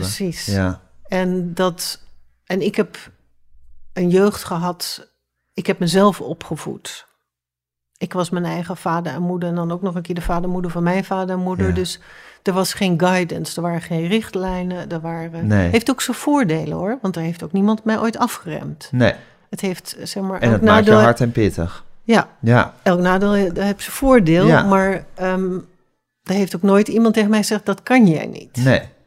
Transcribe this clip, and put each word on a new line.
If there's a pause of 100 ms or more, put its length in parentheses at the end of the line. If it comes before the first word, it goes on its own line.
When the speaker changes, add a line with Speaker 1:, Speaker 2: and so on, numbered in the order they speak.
Speaker 1:
precies.
Speaker 2:
Ja. (280)
Speaker 1:
En
dat, (440)
en
ik
heb (960)
een
jeugd
gehad, (460)
ik
heb
mezelf
opgevoed. (920)
Ik
was
mijn
eigen
vader
en
moeder
en
dan
ook
nog
een
keer
de
vader
en
moeder
van
mijn
vader
en
moeder.
Speaker 2:
Ja.
Speaker 1:
Dus (420)
er
was
geen
guidance,
er
waren
geen
richtlijnen,
er
waren
Speaker 2:
Nee.
Speaker 1:
heeft
ook
zijn
voordelen,
hoor,
want
er
heeft
ook
niemand
mij
ooit
afgeremd.
Speaker 2:
Nee. (360)
Speaker 1:
Het
heeft,
zeg
maar,
Speaker 2:
En
Speaker 1:
elk
Speaker 2:
het
maakt
je
Speaker 1:
nadeel
Speaker 2:
hard
en
pittig. (180)
Speaker 1:
Ja. (120)
Speaker 2:
Ja.
Speaker 1:
Elk
nadeel
he-, (240)
heeft
zijn
voordeel,
Speaker 2:
Ja.
Speaker 1:
maar, (100)
ehm, (720)
er
heeft
ook
nooit
iemand
tegen
mij
gezegd,
"Dat
kan
jij
niet."
Speaker 2:
Nee. (240)